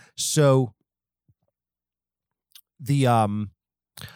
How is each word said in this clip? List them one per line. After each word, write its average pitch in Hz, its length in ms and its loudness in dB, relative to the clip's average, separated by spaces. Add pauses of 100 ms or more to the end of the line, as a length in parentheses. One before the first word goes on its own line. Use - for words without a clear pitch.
(160)
So 135 560 0 (2000)
the, 139 260 -2
um, 107 440 0 (640)